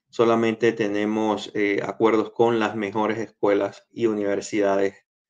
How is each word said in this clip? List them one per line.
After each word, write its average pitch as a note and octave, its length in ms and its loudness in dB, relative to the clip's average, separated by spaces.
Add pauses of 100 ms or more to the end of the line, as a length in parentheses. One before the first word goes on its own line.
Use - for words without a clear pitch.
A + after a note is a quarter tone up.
solamente A2+ 640 2
tenemos, G#2+ 800 -2
eh, G2+ 280 0
acuerdos A2 480 0
con A#2 280 2
las G#2+ 160 -2
mejores G#2+ 420 -2
escuelas G2+ 720 -2
y A#2 160 -4
universidades G2 1000 0 (240)